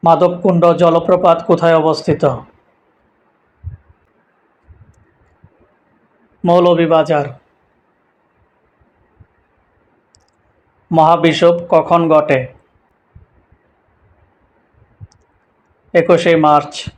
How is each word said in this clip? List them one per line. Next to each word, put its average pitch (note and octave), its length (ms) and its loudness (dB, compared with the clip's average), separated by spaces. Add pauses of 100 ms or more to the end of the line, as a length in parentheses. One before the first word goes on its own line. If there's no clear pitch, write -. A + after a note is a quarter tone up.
মাধবকুণ্ড F3 600 0 (100)
জলপ্রপাত E3+ 680 0
কোথায় E3 320 0
অবস্থিত? D#3 480 -2 (4000)
মৌলভীবাজার। E3 840 0 (3750)
মহাবিষুব E3 640 2 (140)
কখন E3 400 0
ঘটে? D3+ 300 0 (3500)
একুশে E3+ 420 2
মার্চ। D3+ 380 0 (240)